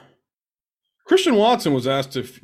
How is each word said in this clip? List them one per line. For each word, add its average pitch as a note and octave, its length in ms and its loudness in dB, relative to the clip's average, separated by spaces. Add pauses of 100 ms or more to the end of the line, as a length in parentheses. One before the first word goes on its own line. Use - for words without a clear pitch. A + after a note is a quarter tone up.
(1040)
Christian F4+ 300 2
Watson G#3+ 360 0
was B2+ 140 -2
asked C3+ 300 -4
if - 280 -10